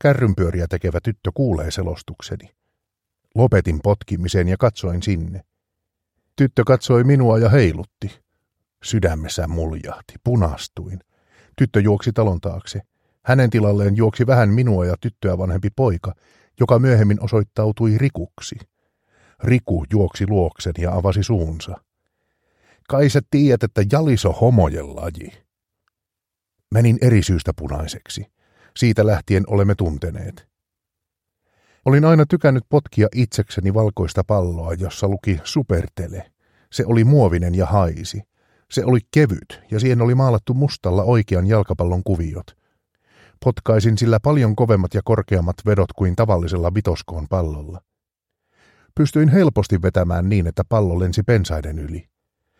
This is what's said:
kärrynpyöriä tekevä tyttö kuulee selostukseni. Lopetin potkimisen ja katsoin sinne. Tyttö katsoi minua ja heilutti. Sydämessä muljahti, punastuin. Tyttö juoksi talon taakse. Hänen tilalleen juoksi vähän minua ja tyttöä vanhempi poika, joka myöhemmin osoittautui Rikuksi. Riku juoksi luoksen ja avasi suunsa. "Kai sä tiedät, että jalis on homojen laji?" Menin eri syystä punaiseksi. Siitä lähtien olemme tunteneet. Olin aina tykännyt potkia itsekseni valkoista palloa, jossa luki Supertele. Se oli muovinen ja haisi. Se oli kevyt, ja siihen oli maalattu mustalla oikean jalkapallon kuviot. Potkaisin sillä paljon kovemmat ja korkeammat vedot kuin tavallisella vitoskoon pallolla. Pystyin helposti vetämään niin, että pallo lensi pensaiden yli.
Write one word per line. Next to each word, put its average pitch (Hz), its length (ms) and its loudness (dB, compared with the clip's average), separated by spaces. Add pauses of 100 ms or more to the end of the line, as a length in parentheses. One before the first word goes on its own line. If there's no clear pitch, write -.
kärrynpyöriä 95 680 0
tekevä 87 340 -4
tyttö - 300 -6
kuulee 85 380 -2
selostukseni. - 840 -10 (800)
Lopetin 98 480 2
potkimisen 90 640 -2
ja 92 100 0
katsoin 90 460 -2
sinne. 87 400 -6 (920)
Tyttö 131 300 2
katsoi 123 380 2
minua 127 340 4
ja 113 120 2
heilutti. 98 720 0 (640)
Sydämessä 82 640 -2
muljahti, 80 640 -8 (100)
punastuin. 90 760 -4 (580)
Tyttö 123 220 0
juoksi 101 340 0
talon 101 280 0
taakse. 92 400 -10 (440)
Hänen 127 240 2
tilalleen 101 480 2
juoksi 110 300 0
vähän 120 220 4
minua 107 360 2
ja 90 160 -2
tyttöä 95 360 -4
vanhempi 92 380 -4
poika, 98 380 -2 (460)
joka 117 200 4
myöhemmin 110 440 2
osoittautui 107 760 0
Rikuksi. - 580 -6 (880)
Riku 101 480 0
juoksi 101 360 0
luoksen 92 500 -2
ja 87 180 -2
avasi 92 280 0
suunsa. 82 540 -4 (1080)
"Kai 139 220 2
sä 143 120 2 (100)
tiedät, 139 320 2
että 110 180 -2 (100)
jalis 139 340 2
on 87 160 0
homojen 87 540 2
laji?" - 360 -12 (1400)
Menin 117 300 4
eri 117 220 4
syystä 85 320 -2
punaiseksi. 76 720 -10 (520)
Siitä 110 300 2
lähtien 98 400 0
olemme 101 280 0
tunteneet. 80 720 -8 (1400)
Olin 143 200 4
aina 160 200 6
tykännyt 143 440 2
potkia 113 460 2
itsekseni 101 580 -2
valkoista 101 500 -2
palloa, 85 500 -2
jossa 90 340 -6
luki 95 360 -2
Supertele. 85 880 -4 (400)
Se - 140 -4
oli 113 180 4
muovinen 90 520 2
ja 92 100 2
haisi. 87 560 -2 (500)
Se - 140 -4
oli 127 140 4 (120)
kevyt, 120 500 0 (100)
ja 110 80 -2
siihen 123 220 2
oli 120 140 2
maalattu 127 380 0
mustalla 113 500 0
oikean 98 440 2
jalkapallon 90 560 0
kuviot. 85 540 -6 (840)
Potkaisin 110 540 2
sillä 113 220 2
paljon 131 360 2
kovemmat 104 380 0
ja 101 120 -2
korkeammat 92 500 0 (100)
vedot 101 280 0
kuin 90 220 0
tavallisella 90 580 0
vitoskoon 82 560 -4
pallolla. 78 520 -6 (1120)
Pystyin 151 340 2
helposti 127 520 2
vetämään 87 480 0
niin, 98 180 2
että 87 220 -4
pallo 95 300 0
lensi 92 240 -2
pensaiden 80 560 -2
yli. 78 300 -12 (500)